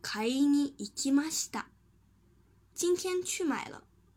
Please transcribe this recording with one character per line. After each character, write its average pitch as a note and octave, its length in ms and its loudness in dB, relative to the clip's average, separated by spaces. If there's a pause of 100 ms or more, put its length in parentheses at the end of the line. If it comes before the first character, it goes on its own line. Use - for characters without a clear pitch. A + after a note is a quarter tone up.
買 A3 300 -4
い C4+ 160 2
に C#4+ 320 4
行 G3+ 120 -8
き - 220 -4
ま C#4+ 180 4
し - 200 -4
た。 - 180 -6 (1040)
今 F4 220 2
天 F4+ 260 0
去 - 220 -4
买 C#4 240 -2
了。 G#2 140 -14 (340)